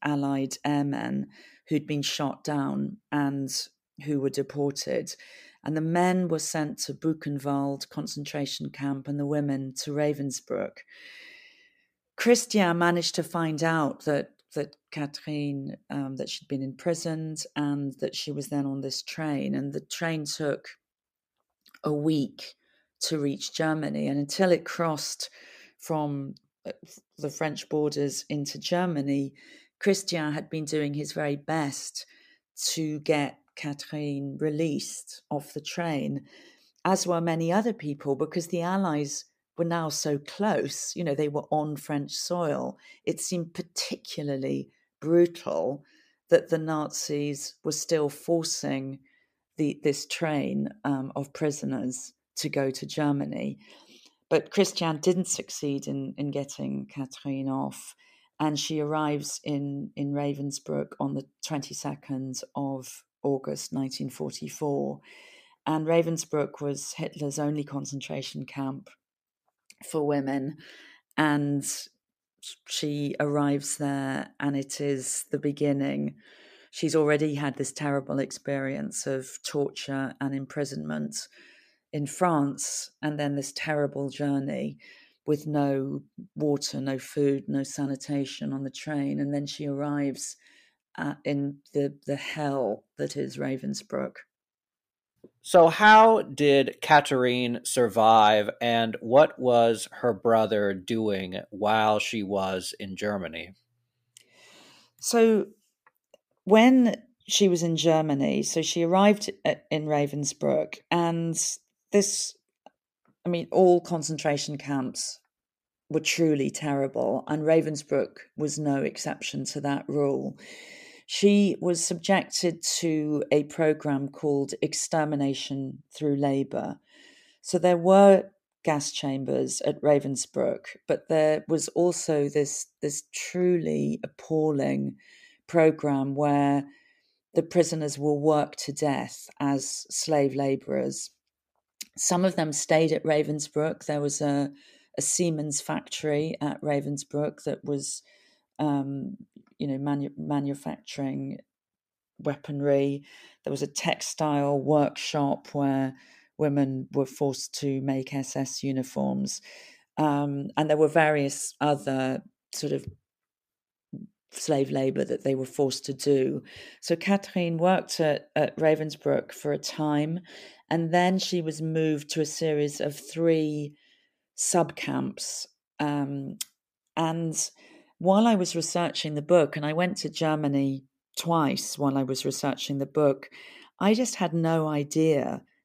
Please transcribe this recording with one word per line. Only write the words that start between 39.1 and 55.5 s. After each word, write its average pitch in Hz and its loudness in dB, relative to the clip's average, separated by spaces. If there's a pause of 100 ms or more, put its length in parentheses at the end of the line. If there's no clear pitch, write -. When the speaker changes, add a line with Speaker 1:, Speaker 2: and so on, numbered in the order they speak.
Speaker 1:
were 165 0
now 165 0
so 147 -2
close. 147 -2
You 175 -4
know, 147 0
they 151 0
were 143 -4
on 151 0
French 143 -6
soil. 143 -4 (260)
It 160 -4
seemed 170 -6
particularly 139 -6 (320)
brutal 151 2 (460)
that - 6
the 165 2
Nazis 147 -4 (100)
were 156 -2
still 151 0
forcing 143 -2 (580)
the, 143 0
this 143 0
train, 143 -2 (160)
um, 135 -2
of 139 -6
prisoners 135 -4 (220)
to - -4
go 139 0
to 135 -8
Germany. 143 -4 (720)
But - 2
Christian 170 0
didn't 180 0
succeed - -6